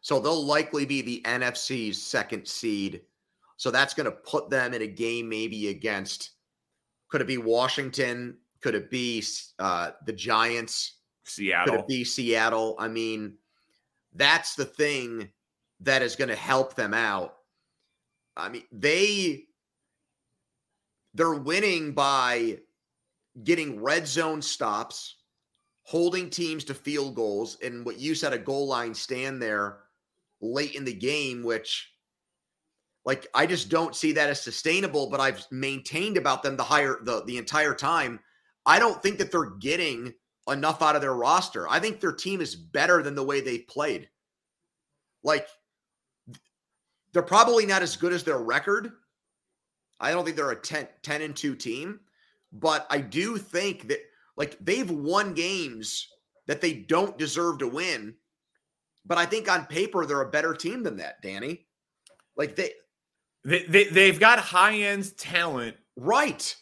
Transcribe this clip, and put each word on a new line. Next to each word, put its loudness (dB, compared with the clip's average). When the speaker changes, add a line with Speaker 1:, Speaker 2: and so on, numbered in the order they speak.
Speaker 1:
So 0
they'll 0
likely 2
be -2
the -6
N 0
F -2
C's -6
second -4
seed. -4
So -4
that's 2
gonna -2
put -6
them 0
in -4
a -6
game -4
maybe -6
against, -6
could 0
it -2
be -4
Washington? 0
Could -2
it -4
be, -4
uh, 0
the -6
Giants? -2
Speaker 2:
Seattle. 0
Speaker 1:
Could 2
it -8
be -2
Seattle? 2
I -4
mean, -6
that's 4
the -2
thing -2
that 4
is -2
gonna -2
help 2
them -2
out. 0
I -6
mean, -10
they, 2
they're 2
winning 0
by 2
getting 0
red 2
zone -2
stops, -4
holding 0
teams -4
to -8
field -4
goals, -2
and -8
what -8
you -2
said, -2
a -2
goal -2
line -2
stand -6
there -2
late -4
in -6
the -4
game, -2
which, -4
like, -2
I 6
just 0
don't 0
see 0
that 2
as -2
sustainable, 0
but -2
I've 0
maintained -4
about 2
them 0
the -2
higher, 2
the, -2
the -6
entire 0
time. 0
I 8
don't 2
think 2
that -2
they're 0
getting -2
enough 0
out 6
of 4
their 0
roster. 2
I 2
think -4
their 0
team -6
is -6
better 2
than -6
the -2
way 0
they've -6
played. -4
Like, 2
they're 4
probably 6
not 2
as -2
good 0
as -2
their 0
record. 0
I 0
don't 2
think -4
they're 0
a -2
ten, -6
ten -4
and -6
two -4
team, -8
but 0
I 2
do -4
think -6
that, -2
like, -6
they've 0
won 0
games -4
that -2
they 2
don't 0
deserve 0
to -2
win. -6
But 0
I 4
think -2
on 2
paper, -2
they're 0
a -2
better 0
team -6
than -4
that, -10
Danny. -8
Like, -2
they -2
Speaker 2:
They, 2
they, 8
they've 8
got 10
high-end 2
talent. -2
Speaker 1:
Right. 0